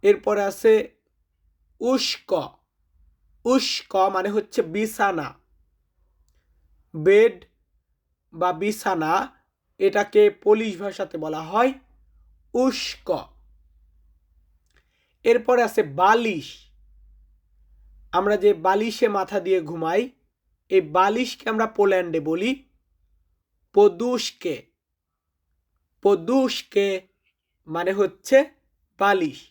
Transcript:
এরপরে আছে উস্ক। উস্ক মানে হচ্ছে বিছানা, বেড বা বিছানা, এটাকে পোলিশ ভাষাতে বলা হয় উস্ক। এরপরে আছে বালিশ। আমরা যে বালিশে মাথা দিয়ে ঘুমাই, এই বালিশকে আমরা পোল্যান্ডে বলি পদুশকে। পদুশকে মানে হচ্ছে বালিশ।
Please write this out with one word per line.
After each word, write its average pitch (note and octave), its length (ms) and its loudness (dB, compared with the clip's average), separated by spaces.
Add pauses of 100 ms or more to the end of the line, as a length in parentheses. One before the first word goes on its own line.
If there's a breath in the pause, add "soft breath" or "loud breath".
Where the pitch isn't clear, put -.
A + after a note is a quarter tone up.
এরপরে G3+ 400 2
আছে G3 300 2 (1080)
উস্ক। B3+ 500 -4 (1120)
উস্ক - 480 -2 (220)
মানে F#3 140 -2
হচ্ছে G#3 340 -4
বিছানা, F#3+ 680 -4 (1700)
বেড G3 420 4 (960)
বা F3 200 -2
বিছানা, F3+ 600 -4 (680)
এটাকে - 520 2
পোলিশ G#3+ 480 0
ভাষাতে F#3+ 400 -10
বলা D#3 240 -8
হয় A3 300 0 (840)
উস্ক। - 540 -2 (2250)
এরপরে A#3+ 380 2
আছে A3 200 0
বালিশ। F3+ 640 0 (1600)
আমরা G3+ 240 0
যে G3 180 4
বালিশে G#3 540 0
মাথা G3+ 320 -2
দিয়ে F#3 200 0
ঘুমাই, E3 420 -4 (680)
এই F#3+ 120 4
বালিশকে F#3+ 720 0
আমরা A3 160 0
পোল্যান্ডে F#3 540 0
বলি E3 300 -2 (1200)
পদুশকে। G3+ 840 0 (1500)
পদুশকে G3+ 840 0 (800)
মানে E3+ 260 -4
হচ্ছে G3 440 0 (640)
বালিশ। F#3+ 400 0 (100)